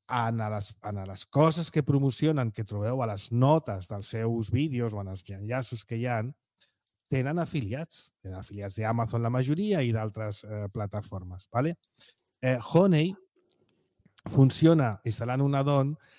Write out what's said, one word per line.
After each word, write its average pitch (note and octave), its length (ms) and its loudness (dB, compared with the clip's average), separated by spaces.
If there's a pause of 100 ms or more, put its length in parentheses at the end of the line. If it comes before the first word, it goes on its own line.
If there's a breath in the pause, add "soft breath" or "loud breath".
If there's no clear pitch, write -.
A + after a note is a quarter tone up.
en A#2 340 0
les, G#2+ 300 -6 (100)
en G#2 240 -6
les F#2+ 200 -10
coses D#3 440 2
que D3 140 0
promocionen, C#3 680 2
que G#2+ 140 -6
trobeu G#2+ 360 -4
a A#2 60 -2
les G2+ 240 -6
notes A#2+ 580 4
dels G2+ 200 -8
seus A2+ 420 -2
vídeos B2 420 0
o G2+ 80 -6
en G2 80 -8
els F#2 220 -10
enllaços A2+ 560 -8
que A#2 100 -6
hi A#2 100 -4
ha, A#2+ 120 0 (880)
tenen C#3 300 0
afiliats. C#3+ 720 -6 (100)
Tenen F#2 200 -12
afiliats G2+ 360 -10
d'Amazon A2+ 460 0
la A#2 80 0
majoria D3+ 520 0
i A#2+ 100 2
d'altres, A2 520 -4
eh, G#2+ 240 -8
plataformes, F#2+ 840 -8
vale? D3 240 0 (680 loud breath)
Eh, B2+ 160 2 (160)
Honey F3+ 400 6 (1120)
funciona C3+ 760 6
instal·lant A#2+ 380 -2
un C#3 120 2
add-on C#3 400 2 (240 soft breath)